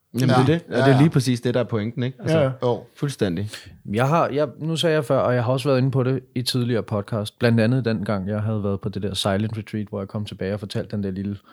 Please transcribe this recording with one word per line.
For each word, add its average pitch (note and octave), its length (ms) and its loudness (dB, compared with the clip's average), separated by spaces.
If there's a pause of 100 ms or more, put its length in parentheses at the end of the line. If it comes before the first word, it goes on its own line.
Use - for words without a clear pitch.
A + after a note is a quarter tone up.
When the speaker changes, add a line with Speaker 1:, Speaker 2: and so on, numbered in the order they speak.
(140)
Speaker 1:
Jamen, B2 160 2
Speaker 2:
Ja. C3 60 4
Speaker 1:
det C3 60 6
er C3 40 4
det. D#3+ 220 2
Og - 40 -18
Speaker 2:
Ja, - 60 -2
Speaker 1:
det C3 100 4
er C#3 80 8
Speaker 2:
ja. - 40 6
Speaker 1:
lige D#3 100 6
præcis B2 320 0
det, B2 120 0
der C3 60 0
er B2 40 2
pointen, A2+ 400 -4
ikke? C3 180 -4
Altså, D#3+ 160 2
Speaker 3:
Ja, D3+ 60 4
ja. C3 80 2 (120)
Speaker 2:
Jo. A#2+ 200 0 (120)
Speaker 1:
fuldstændig. G#2 540 -2 (440)
Speaker 4:
Jeg A#2+ 140 2
har, D#3 220 2
jeg, C#3+ 180 0 (120)
nu D#3+ 160 -4
sagde D#3+ 200 2
jeg D#3 100 0
før, C#3 140 2
og A2+ 160 2
jeg B2 80 2
har A#2 100 0
også C3+ 160 0
været C3+ 80 4
inde C3 140 2
på C3 120 2
det C3 160 0 (160)
i C3 60 -2
tidligere A#2+ 420 -2
podcast, G#2 560 -6
blandt A#2 200 4
andet A#2 260 2
dengang, G#2 420 -2
jeg G#2+ 140 -2
havde G#2+ 220 -2
været G2 180 -2
på G#2 80 -8
det F#2+ 140 -6
der G2 100 -4
silent G#2+ 440 -2
retreat, G#2+ 320 -8
hvor G2+ 120 -6
jeg G2 60 -8
kom G#2 180 -6
tilbage G2 280 -6
og G#2 60 -6
fortalte G#2+ 360 -8
den G#2 80 -2
der G2 80 -2
lille G2 260 -6 (160)